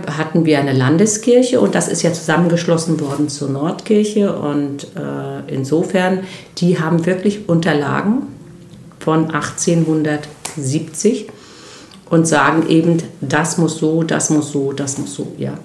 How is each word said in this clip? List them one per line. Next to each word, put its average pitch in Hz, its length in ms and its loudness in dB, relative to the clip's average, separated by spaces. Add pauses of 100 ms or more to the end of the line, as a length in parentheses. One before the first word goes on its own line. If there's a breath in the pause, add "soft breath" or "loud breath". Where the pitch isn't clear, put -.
(180)
hatten 160 280 0
wir 151 140 4
eine 139 140 0
Landeskirche 214 880 4
und 196 120 2
das 170 140 0
ist - 140 -4
ja 165 100 2
zusammengeschlossen 165 880 0
worden 143 300 -2
zur 143 200 -6
Nordkirche. 202 840 0
Und, 143 520 -4 (100)
äh, 139 560 -8
insofern, 180 680 0 (380 loud breath)
die 175 200 2
haben 165 280 0
wirklich 185 420 0
Unterlagen 165 760 0 (760)
von 160 340 0
achtzehnhundertsiebzig 156 1900 -2 (840 loud breath)
und 165 180 4
sagen 151 420 2
eben, 165 280 4 (240)
das 151 360 0
muss 160 200 2
so, 160 260 2
das 151 260 -2
muss 151 220 0
so, 139 220 -2
das 135 240 -6
muss - 180 -8
so. - 220 -8
Ja, - 160 -6 (120)